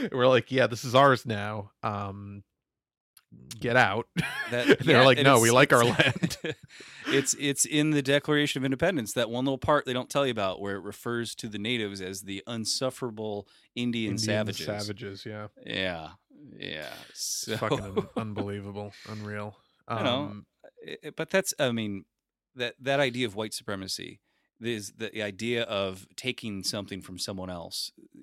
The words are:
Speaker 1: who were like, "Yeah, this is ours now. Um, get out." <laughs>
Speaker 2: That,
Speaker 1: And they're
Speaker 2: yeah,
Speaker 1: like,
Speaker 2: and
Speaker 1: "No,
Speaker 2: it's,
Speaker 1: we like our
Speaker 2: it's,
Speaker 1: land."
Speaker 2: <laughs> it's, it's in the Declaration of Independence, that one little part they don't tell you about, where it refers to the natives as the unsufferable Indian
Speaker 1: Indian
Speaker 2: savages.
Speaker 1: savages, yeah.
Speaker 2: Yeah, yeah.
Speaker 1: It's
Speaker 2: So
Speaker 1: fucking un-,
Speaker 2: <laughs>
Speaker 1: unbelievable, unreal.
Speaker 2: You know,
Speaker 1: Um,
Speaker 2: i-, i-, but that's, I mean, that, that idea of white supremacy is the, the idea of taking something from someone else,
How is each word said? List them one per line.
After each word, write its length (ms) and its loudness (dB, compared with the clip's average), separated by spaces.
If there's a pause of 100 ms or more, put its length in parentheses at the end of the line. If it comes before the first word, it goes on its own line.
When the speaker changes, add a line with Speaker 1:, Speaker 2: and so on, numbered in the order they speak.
(120)
Speaker 1:
who 60 -4
were 100 6
like, 240 4
"Yeah, 160 4
this 180 -4
is 100 2
ours 300 8
now. 460 -6 (120)
Um, 600 -6 (1160)
get 160 0
out." 400 4
<laughs> 20 -8 (340)
Speaker 2:
That, 160 0
Speaker 1:
And 120 6
they're 200 6
Speaker 2:
yeah, 60 10
Speaker 1:
like, 120 8
Speaker 2:
and 80 2
Speaker 1:
"No, 100 10
Speaker 2:
it's, 80 8
Speaker 1:
we 80 6
like 200 8
our 140 8
Speaker 2:
it's, 120 2 (460)
Speaker 1:
land." 120 -6 (260)
Speaker 2:
<laughs> 260 -18
it's, 320 2
it's 240 0
in 280 2
the 100 2
Declaration 600 2
of 40 0
Independence, 480 0
that 160 0
one 160 -2
little 120 0
part 280 2
they 80 -2
don't 160 -4
tell 160 2
you 60 0
about, 280 -2
where 160 -4
it 80 -8
refers 520 -6
to 120 -10
the 100 -10
natives 440 -4
as 220 -10
the 240 -10
unsufferable 1000 -6 (260)
Indian 420 -2
Speaker 1:
Indian 20 -4
Speaker 2:
savages. 480 -2
Speaker 1:
savages, 600 -8
yeah. 220 -12 (180)
Speaker 2:
Yeah, 440 -6 (480)
yeah. 320 -10 (200)
Speaker 1:
It's 360 -8
Speaker 2:
So 100 -4
Speaker 1:
fucking 240 -2
un-, 320 -6
Speaker 2:
<laughs> 60 -8
Speaker 1:
unbelievable, 720 -8 (160)
unreal. 480 -10 (340)
Speaker 2:
You 140 -4
know, 140 2
Speaker 1:
Um, 280 -8 (400)
Speaker 2:
i-, 200 -12
i-, 100 -14
but 140 -6
that's, 280 0
I 140 2
mean, 320 -4 (520)
that, 260 -6
that 180 0
idea 260 0
of 120 -4
white 160 -6
supremacy 640 -8 (440)
is 340 -4
the, 140 -6
the 120 -6
idea 400 -2
of 420 -4 (100)
taking 480 -8
something 380 -6
from 160 -14
someone 320 -8
else, 420 -10 (320)